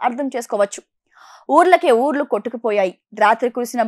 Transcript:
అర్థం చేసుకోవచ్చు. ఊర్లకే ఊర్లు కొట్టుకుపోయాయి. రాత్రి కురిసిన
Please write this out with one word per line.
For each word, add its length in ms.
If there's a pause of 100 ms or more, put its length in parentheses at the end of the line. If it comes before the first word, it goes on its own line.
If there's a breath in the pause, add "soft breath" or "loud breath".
అర్థం 280
చేసుకోవచ్చు. 460 (680 soft breath)
ఊర్లకే 420 (120)
ఊర్లు 200 (100)
కొట్టుకుపోయాయి. 600 (300)
రాత్రి 320
కురిసిన 320